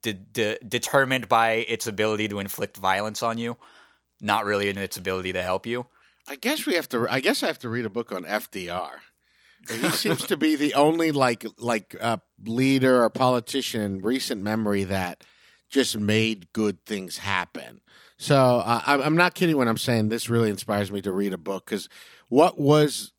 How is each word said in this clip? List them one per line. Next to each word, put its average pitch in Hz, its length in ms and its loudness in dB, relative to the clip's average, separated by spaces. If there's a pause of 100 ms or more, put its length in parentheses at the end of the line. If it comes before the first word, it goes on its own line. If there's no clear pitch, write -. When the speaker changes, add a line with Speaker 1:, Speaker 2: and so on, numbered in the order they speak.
Speaker 1:
de-, 113 100 -4
de-, 104 480 -4
determined 127 680 0
by 113 380 4
its 113 220 -4
ability 107 400 0
to 101 100 -6
inflict 101 380 -6
violence 101 480 -2
on 113 140 -2
you, 117 180 -6 (640)
not 104 240 0
really 101 240 0
in 98 100 -4
its 98 180 -6
ability 92 360 -4
to 90 100 -4
help 92 240 -4
you. 120 200 -6 (420)
Speaker 2:
I 139 80 -12
guess 262 300 -4
we 262 80 -2
have 165 160 -2
to. 117 200 -2
I 127 80 0
guess 202 240 0
I 226 60 -2
have 156 100 -6
to 123 100 -10
read 117 160 -4
a 107 60 -6
book 113 220 -8
on 92 120 -8
F 101 240 -4
D 92 200 -10
R. 85 320 -8 (680)
He 113 200 -4
seems - 380 -2
to 175 100 0
be 156 180 2
the 143 200 0
only, 160 360 4
like, 127 340 0 (140)
like, 117 420 -4
uh, 113 180 0 (260)
leader 127 580 4
or 113 80 4
politician 127 720 0
in 98 220 -4
recent 123 380 -2
memory 104 440 0
that 92 400 -4 (440)
just - 300 0
made 110 540 0
good 104 340 -2
things 95 320 -8
happen. 82 600 -6 (380)
So, - 180 2
uh, 120 500 4
I'm, 139 140 4
I'm 156 160 2
not 175 180 4
kidding 165 220 2
when 127 100 4
I'm 113 100 2
saying 110 340 2
this 117 200 -4
really 117 180 2
inspires 101 440 -2
me 98 100 -6
to 101 80 -2
read 98 220 0
a 90 60 -6
book, 98 280 -8
'cause 98 220 -6 (400)
what 151 280 4
was 147 640 4